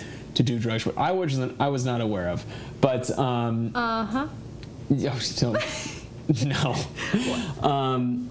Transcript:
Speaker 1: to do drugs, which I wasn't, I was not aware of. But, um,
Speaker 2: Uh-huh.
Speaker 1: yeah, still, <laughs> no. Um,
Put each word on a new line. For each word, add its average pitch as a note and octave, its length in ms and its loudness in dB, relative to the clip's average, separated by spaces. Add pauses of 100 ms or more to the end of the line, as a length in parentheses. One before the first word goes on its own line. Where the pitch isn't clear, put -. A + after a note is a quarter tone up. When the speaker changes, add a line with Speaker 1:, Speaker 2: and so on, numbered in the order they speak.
(340)
Speaker 1:
to C3 100 6
do A#2+ 160 2
drugs, A2+ 260 0
which - 120 -2
I E3 160 2
wasn't, C3 480 0
I C#3 80 4
was C3 160 0
not A#2+ 160 0
aware G#2 260 0
of. - 160 -2 (380)
But, C3 360 4
um, A#2 560 2
Speaker 2:
Uh-huh. A3+ 540 0 (640)
Speaker 1:
yeah, C3 300 2
still, - 360 0 (400)
<laughs> - 500 0
no. C#3 300 2 (840)
Um, C3 680 2